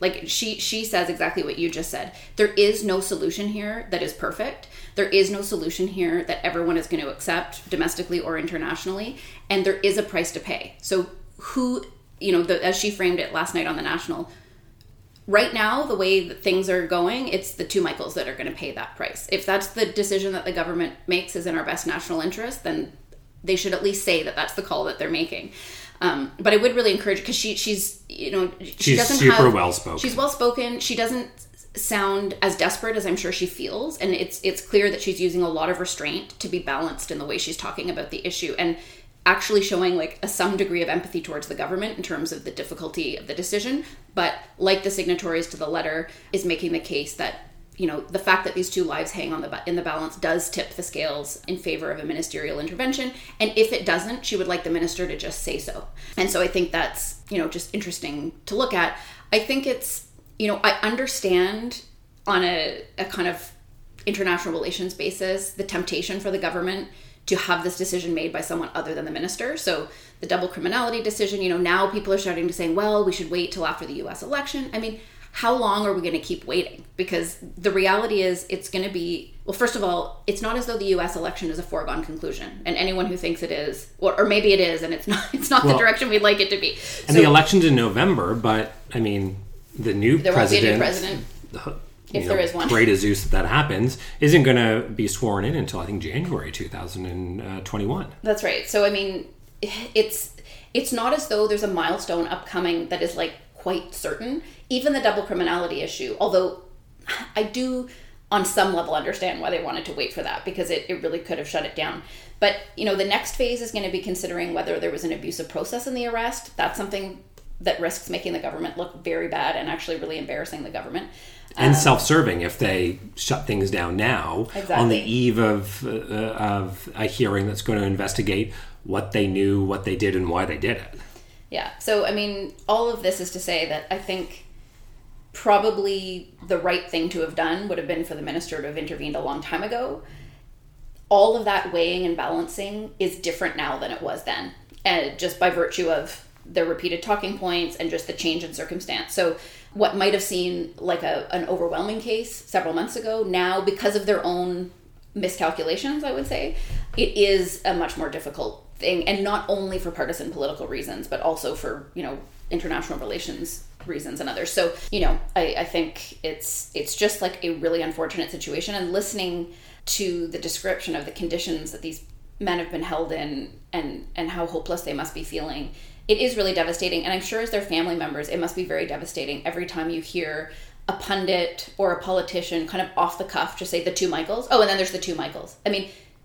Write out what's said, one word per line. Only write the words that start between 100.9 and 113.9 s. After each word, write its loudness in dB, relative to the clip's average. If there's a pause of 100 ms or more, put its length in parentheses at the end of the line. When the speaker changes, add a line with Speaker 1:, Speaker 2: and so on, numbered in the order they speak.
Speaker 1:
not 2
as 0
though 4
there's 2
a 2
milestone 0
upcoming -2
that -2
is, 0
like, -4 (200)
quite -4
certain. -4 (280)
Even 2
the 2
double 4
criminality 0
issue, -6
although 4 (720)
I 2
do -2 (420)
on 4
some 2
level 0
understand -2
why -2
they 0
wanted -4
to -8
wait -4
for -6
that, -4
because -2
it, 0
it -4
really -2
could -6
have -6
shut -2
it -8
down. -4 (360)
But, 4 (200)
you -4
know, 2
the 2
next 0
phase 0
is -8
gonna -2